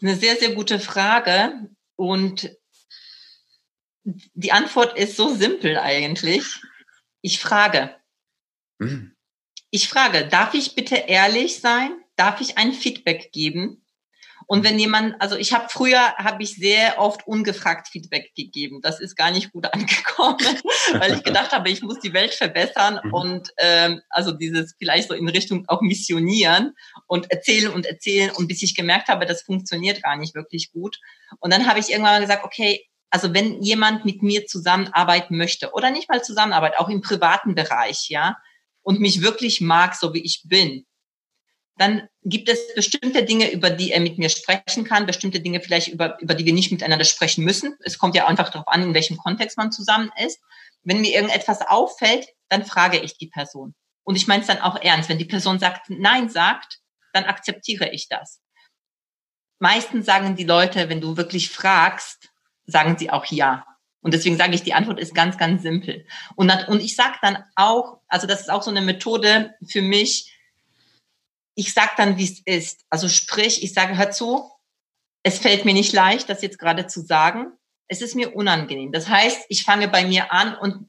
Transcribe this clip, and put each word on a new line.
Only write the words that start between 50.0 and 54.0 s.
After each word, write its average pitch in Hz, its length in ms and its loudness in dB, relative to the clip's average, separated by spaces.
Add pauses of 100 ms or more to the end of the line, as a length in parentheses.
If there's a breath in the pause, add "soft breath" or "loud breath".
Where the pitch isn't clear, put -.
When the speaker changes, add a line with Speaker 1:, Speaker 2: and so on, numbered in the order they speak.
Speaker 1:
ist. 320 160 -8 (420 soft breath)
Wenn 208 180 0
mir 214 140 0
irgendetwas 208 480 0
auffällt, 233 640 2 (220)
dann 202 180 0
frage 180 320 2
ich 160 180 -8
die 160 120 -16
Person. 143 460 -12 (300)